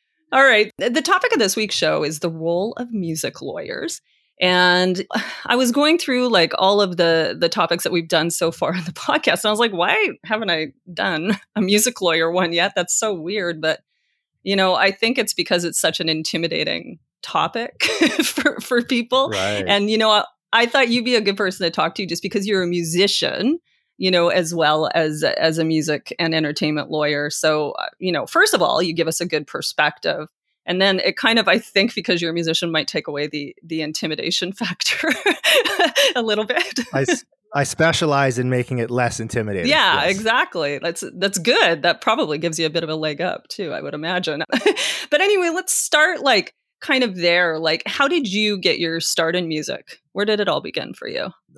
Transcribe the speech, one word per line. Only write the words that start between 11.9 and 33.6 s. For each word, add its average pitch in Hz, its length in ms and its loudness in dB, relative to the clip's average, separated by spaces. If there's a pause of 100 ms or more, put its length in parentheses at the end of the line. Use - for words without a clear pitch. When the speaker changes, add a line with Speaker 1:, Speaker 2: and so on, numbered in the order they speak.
Speaker 1:
lawyer 165 280 2
one 175 240 0
yet? 175 220 0
That's 175 180 -2
so 214 220 -2
weird." 175 460 -6
But, 156 180 -2 (640)
you 196 120 -2
know, 190 200 2
I 190 160 4
think 226 260 0
it's 233 160 -2
because 180 300 0
it's 170 160 -4
such 160 200 0
an 165 80 -2
intimidating 160 920 -4 (240)
topic - 600 -4
<laughs> - 400 0
for, - 380 0
for 240 220 0
people. 254 460 0
Speaker 2:
Right. 101 380 -2
Speaker 1:
And, 202 220 2
you 220 80 2
know, 220 140 4
I, 208 140 4 (280)
I 233 140 4
thought 247 220 2
you'd 240 140 2
be 247 120 0
a 220 60 4
good 196 140 0
person 190 300 -2
to 165 60 0
talk 165 240 0
to 202 100 -4
just 170 160 -6
because 202 240 -2
you're 202 160 2
a 175 60 0
musician, 175 920 0 (400)
you 185 140 0
know, 175 180 4
as 170 240 0
well 156 400 2
as, 156 300 0
as 160 340 2
a 165 80 0
music 156 540 -2
and 165 160 0
entertainment 151 560 -2
lawyer. 147 400 -2
So, 151 400 0
uh, 50 160 -6 (100)
you 185 140 -2
know, 143 160 -2
first 381 260 2
of 208 80 4
all, 165 220 2
you 165 100 -2
give 165 140 0
us 160 120 -4
a 175 60 -4
good 151 220 -4
perspective. 151 800 -2 (380)
And 180 160 0
then 190 180 4
it - 180 0
kind 226 220 2
of, 214 80 0
I 190 120 4
think, 220 360 0
because 175 260 -2
you're 165 100 -2
a - 20 -6
musician, 165 380 -2
might 156 180 -2
take - 180 -4
away 147 200 -4
the, 147 360 -8